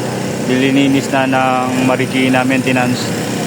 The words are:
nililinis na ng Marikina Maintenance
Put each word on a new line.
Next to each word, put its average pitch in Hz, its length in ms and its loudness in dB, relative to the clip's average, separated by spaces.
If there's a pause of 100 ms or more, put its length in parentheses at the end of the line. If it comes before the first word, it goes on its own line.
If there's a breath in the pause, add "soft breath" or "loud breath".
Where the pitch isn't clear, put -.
(500)
nililinis 135 640 2
na 135 160 0
ng 127 560 0
Marikina 131 560 2
Maintenance 127 640 0 (420)